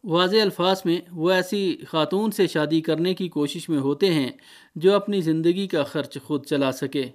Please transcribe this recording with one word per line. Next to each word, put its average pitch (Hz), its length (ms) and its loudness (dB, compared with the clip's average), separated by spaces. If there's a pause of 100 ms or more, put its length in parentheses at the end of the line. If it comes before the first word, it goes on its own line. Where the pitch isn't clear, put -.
واضح 180 380 2
الفاظ 190 440 0
میں 175 140 2 (120)
وہ 175 200 0
ایسی 185 460 0 (100)
خاتون 185 440 0
سے 190 160 2
شادی 156 340 0
کرنے 165 320 0
کی 180 140 -4
کوشش 151 420 -4
میں 156 80 0
ہوتے 143 360 2
ہیں 135 160 2 (460)
جو 185 200 4
اپنی 202 260 0
زندگی 165 460 0
کا 165 160 0
خرچ 143 400 -6
خود 143 220 -4
چلا 139 260 0
سکے۔ 135 440 -4